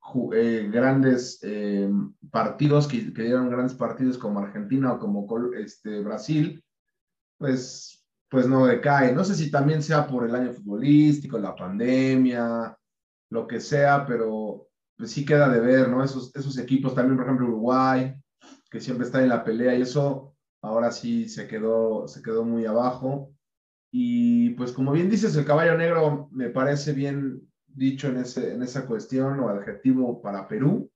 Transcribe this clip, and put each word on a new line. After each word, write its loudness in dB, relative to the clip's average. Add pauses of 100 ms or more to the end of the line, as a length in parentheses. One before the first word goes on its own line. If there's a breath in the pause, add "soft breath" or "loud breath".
(140)
ju-, -2
eh, 0
grandes, 2
eh, -2 (420)
partidos, 2
que, -4
que -8
dieron 0
grandes -2
partidos -2
como -4
Argentina -2
o -6
como -4
Col-, -4
este, -10
Brasil, -4 (760)
pues, -6 (240)
pues 2
no 6
decae. 4
No 2
sé 0
si -2
también 2
sea 0
por -2
el -2
año -2
futbolístico, 2
la -6
pandemia, 0 (540)
lo -4
que -6
sea, 2
pero, -4 (280)
pues, -12
sí -6
queda 6
de 4
ver, 6
¿no? 0
Esos, -6
esos -6
equipos 0
también, 2
por -2
ejemplo, 0
Uruguay, 0 (540 loud breath)
que -12
siempre -6
está 0
en 6
la 0
pelea 2
y 2
eso, -2 (260)
ahora 0
sí -4
se -12
quedó, -2
se -16
quedó -2
muy -2
abajo. -2 (580)
Y, 2
pues, -6
como -2
bien 2
dices, 2
el 2
caballo 4
negro 0
me -6
parece -2
bien -4 (260)
dicho -2
en -2
ese, -6
en -6
esa -6
cuestión -2
o -2
adjetivo 0
para -8
Perú. 0